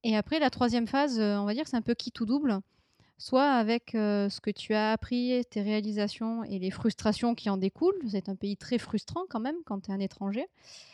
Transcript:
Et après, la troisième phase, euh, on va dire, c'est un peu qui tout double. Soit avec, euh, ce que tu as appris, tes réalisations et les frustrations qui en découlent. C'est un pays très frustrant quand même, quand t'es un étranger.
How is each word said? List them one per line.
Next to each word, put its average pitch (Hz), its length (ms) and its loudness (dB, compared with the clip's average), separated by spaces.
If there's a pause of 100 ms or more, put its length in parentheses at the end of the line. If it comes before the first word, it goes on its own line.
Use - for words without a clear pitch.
Et 220 120 2
après, 285 240 0
la 277 100 4
troisième 233 380 2
phase, 269 320 2
euh, 208 180 2
on 202 80 0
va 208 80 0
dire, 294 140 -2
c'est 254 100 0
un 226 60 0
peu 240 100 0
qui - 180 -4
tout 233 140 -4
double. 233 360 2 (580)
Soit 277 320 4
avec, 233 420 2
euh, 208 360 2
ce - 120 -8
que - 80 -2
tu - 240 -2
as 214 180 4
appris, 247 600 0
tes 208 100 -2
réalisations 214 840 -2
et 196 120 -4
les 185 140 -2
frustrations 233 640 0
qui - 160 -4
en 196 60 0
découlent. 339 420 2 (100)
C'est 196 180 -4
un 196 80 -4
pays 202 220 -4
très - 220 -2
frustrant - 500 -4
quand 220 120 -4
même, 294 240 -4
quand 196 160 -6
t'es 202 100 -8
un 196 80 -2
étranger. 196 480 -4 (460)